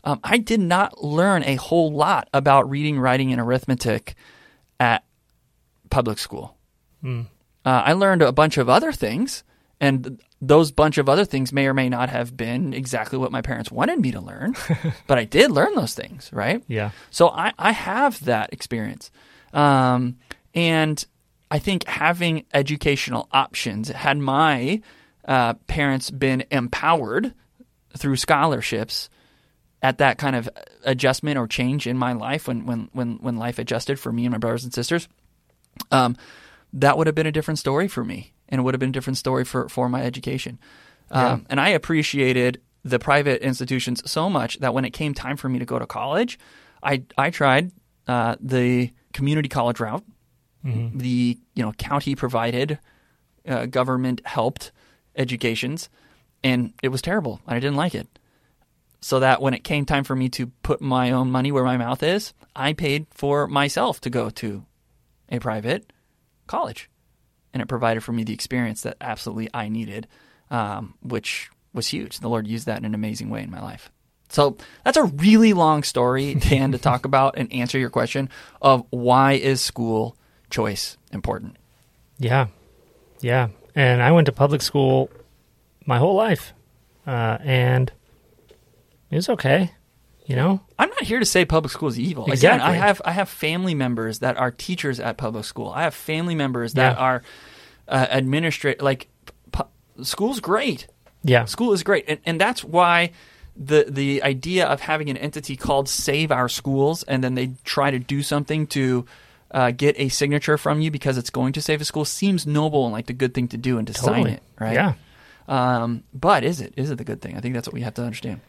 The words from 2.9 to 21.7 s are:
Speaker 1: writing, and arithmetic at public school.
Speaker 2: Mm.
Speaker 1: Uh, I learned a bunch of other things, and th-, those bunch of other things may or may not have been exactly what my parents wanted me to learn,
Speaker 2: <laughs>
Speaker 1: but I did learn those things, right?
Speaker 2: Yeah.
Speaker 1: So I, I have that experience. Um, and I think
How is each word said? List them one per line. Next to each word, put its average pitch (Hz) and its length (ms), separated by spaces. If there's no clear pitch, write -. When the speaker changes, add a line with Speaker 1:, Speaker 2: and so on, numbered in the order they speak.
Speaker 1:
writing, 131 320
and 123 80
arithmetic 123 760
at 117 260
public 120 280
school. - 380
Speaker 2:
Mm. 120 240
Speaker 1:
Uh, 127 220
I 147 80
learned 190 280
a 127 100
bunch 151 260
of 123 100
other 262 240
things, 131 500
and 135 240
th-, 127 160
those 147 300
bunch 151 280
of 139 100
other 180 160
things 135 280
may 139 140
or 135 80
may 131 140
not 123 220
have 120 260
been 123 380
exactly 127 440
what 131 140
my 123 100
parents 117 280
wanted 220 300
me 131 120
to 101 80
learn, 131 340
Speaker 2:
<laughs> - 260
Speaker 1:
but 131 120
I 113 60
did 220 260
learn 170 240
those 151 200
things, - 380
right? 127 360
Speaker 2:
Yeah. 107 220
Speaker 1:
So 170 180
I, 196 300
I 202 140
have 226 520
that 110 280
experience. - 580
Um, 127 640
and 160 500
I 156 80
think 185 280